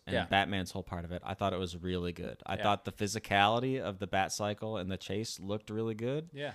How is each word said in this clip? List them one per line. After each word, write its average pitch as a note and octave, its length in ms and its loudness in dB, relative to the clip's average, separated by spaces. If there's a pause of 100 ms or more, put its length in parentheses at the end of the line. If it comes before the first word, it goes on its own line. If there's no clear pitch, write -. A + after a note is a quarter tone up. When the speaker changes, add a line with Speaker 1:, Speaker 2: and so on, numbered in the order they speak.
Speaker 1:
and A2 80 -2
Speaker 2:
Yeah. G#2+ 120 2
Speaker 1:
Batman's F#2+ 440 2
whole F#2+ 140 -6
part E2+ 200 -6
of E2 60 -10
it, F2 140 -4
I F#2+ 100 -4
thought G2 180 2
it F2+ 60 -2
was F2 180 -4
really F2 360 -2
good. E2+ 240 -8 (100)
I - 80 -2
Speaker 2:
Yeah. G#2 80 -2
Speaker 1:
thought G2+ 220 2
the F#2+ 80 -6
physicality A2 880 4
of F#2+ 180 -4
the G2+ 80 -4
Bat F#2+ 260 2
Cycle G#2+ 440 -2
and F#2 140 -2
the F#2+ 60 -2
chase G#2 440 -4
looked G2+ 300 -4
really A2 260 -2
good. C#3 360 -4
Speaker 2:
Yeah. C#3+ 220 -6